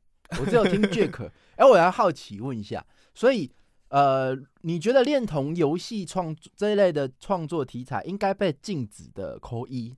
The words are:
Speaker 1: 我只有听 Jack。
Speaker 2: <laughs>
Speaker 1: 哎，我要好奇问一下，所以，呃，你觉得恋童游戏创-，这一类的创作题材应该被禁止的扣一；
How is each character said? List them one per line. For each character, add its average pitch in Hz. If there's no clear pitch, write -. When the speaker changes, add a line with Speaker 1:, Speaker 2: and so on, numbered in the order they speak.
Speaker 1:
我 143
只 196
有 220
听 190
Jack。 196
Speaker 2:
<laughs> -
Speaker 1:
哎， -
我 254
要 170
好 185
奇 104
问 123
一 208
下， 110
所 254
以， 175
呃， 135
你 165
觉 208
得 262
恋 269
童 151
游 165
戏 202
创-， 165
这 208
一 214
类 196
的 143
创 175
作 151
题 123
材 120
应 196
该 196
被 196
禁 139
止 -
的 90
扣 117
一； 127